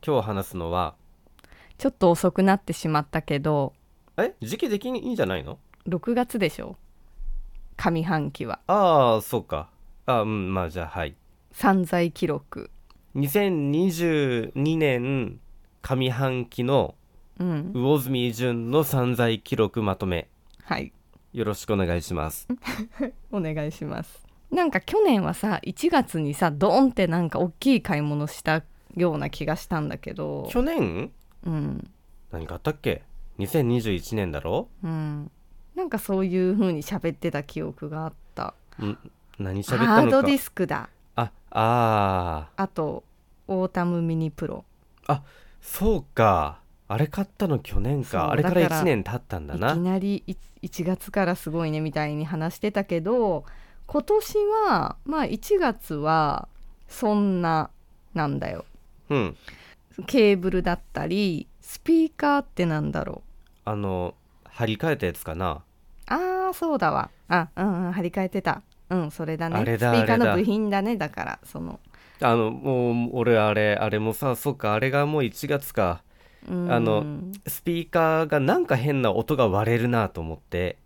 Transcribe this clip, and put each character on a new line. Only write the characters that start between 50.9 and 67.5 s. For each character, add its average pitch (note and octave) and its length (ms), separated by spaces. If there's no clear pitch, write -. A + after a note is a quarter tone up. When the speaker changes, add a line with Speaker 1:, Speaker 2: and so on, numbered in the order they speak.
Speaker 2:
か G3 140
ら F3+ 100
す - 140
ご E3 160
い D#3 40
ね D#3 120
み D#3 100
た D3+ 140
い D3+ 80
に D3+ 100
話 D#3+ 300
し - 60
て G#3 120
た G3 120
け E3+ 180
ど、 G3 420
今 D4 120
年 G#4 360
は、 F#3+ 280
ま D4+ 140
あ、 C4 40
一 A3+ 320
月 B3+ 380
は D3+ 520
そ G#3+ 260
ん G3 260
な、 E3 300
な D3+ 160
ん C#3+ 100
だ - 120
よ。 E2+ 160
Speaker 1:
う D3 80
ん。 G2 200
Speaker 2:
ケ G#3+ 280
ー - 20
ブ F3+ 140
ル F3+ 120
だ F3 120
っ - 60
た D3 140
り、 F#3 420
ス - 180
ピ D#4+ 240
ー D#4 100
カ C#4+ 260
ー - 20
っ - 20
て F3+ 220
な D#3 160
ん D3 100
だ D3 100
ろ - 200
う。 G#2+ 60
Speaker 1:
あ A2 40
の、 F#2+ 400
張 - 220
り G#2+ 100
替 D#3+ 140
え D3 80
た G2 80
や E2+ 80
つ - 100
か D#2+ 100
な。 E2 280
Speaker 2:
あ - 120
ー、 - 20
そ E4 220
う C4+ 40
だ D#3 140
わ。 - 160
あ、 E3+ 280